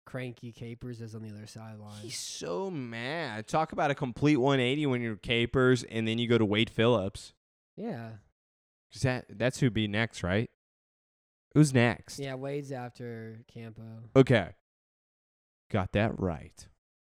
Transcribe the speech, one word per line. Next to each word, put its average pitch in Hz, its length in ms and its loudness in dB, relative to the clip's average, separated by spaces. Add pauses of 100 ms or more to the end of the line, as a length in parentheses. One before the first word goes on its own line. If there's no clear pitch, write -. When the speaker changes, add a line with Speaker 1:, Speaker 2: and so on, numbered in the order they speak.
Speaker 1:
cranky 123 460 -10
Capers 117 480 -12
is 110 140 -12
on 110 80 -12
the 110 80 -12
other 104 160 -16
sideline. 107 560 -16
Speaker 2:
He's 110 160 -12
so 185 520 -8
mad. 123 760 -8
Talk 160 260 -2
about 160 180 0
a 139 40 0
complete 143 420 2
one 135 240 4
eighty 143 260 0
when 123 160 0
you're 113 140 -6
Capers 123 680 4
and 113 240 -2
then 113 100 0
you 117 100 0
go 117 100 6
to 110 60 6
Wade 104 260 4
Phillips. 110 640 0 (420)
Speaker 1:
Yeah. 131 340 -10 (800)
Speaker 2:
'Cause 101 100 -6
that, 127 240 0 (120)
that's 120 220 0
who'd 127 120 4
be 107 160 0
next, 110 340 -2
right? 98 280 0 (1040)
Who's 147 180 6
next? 120 460 0
Speaker 1:
Yeah, 139 160 -10
Wade's 139 380 -8
after 117 760 -14
Campo. 113 680 -16
Speaker 2:
Okay. 127 340 6 (1200)
Got 92 220 0
that 104 260 0
right. - 480 -6 (360)